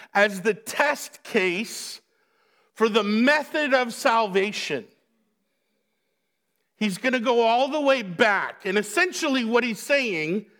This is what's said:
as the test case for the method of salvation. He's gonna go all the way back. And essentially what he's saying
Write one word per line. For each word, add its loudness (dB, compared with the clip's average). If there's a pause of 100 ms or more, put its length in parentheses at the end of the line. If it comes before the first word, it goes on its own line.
(160)
as 2
the 0
test -2
case -4 (720)
for 2
the 2
method 2
of 0
salvation. -2 (1900)
He's -2
gonna 0
go 2
all 2
the -4
way 2
back. 0
And 0
essentially -2
what 2
he's -4
saying -2 (100)